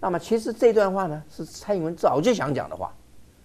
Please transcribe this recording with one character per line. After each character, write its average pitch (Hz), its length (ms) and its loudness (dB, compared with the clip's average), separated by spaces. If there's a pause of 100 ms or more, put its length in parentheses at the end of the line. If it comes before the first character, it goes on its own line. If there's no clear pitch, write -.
那 190 80 -2
么 175 80 0
其 220 220 0
实 233 120 -6
这 226 220 4
段 202 180 4
话 190 140 0
呢， 151 240 -6
是 - 160 -12
蔡 - 300 -4
英 170 80 -2
文 165 120 -4
早 143 240 2
就 226 140 4
想 147 180 -2
讲 117 160 -4
的 78 80 -10
话， 87 160 -8 (540)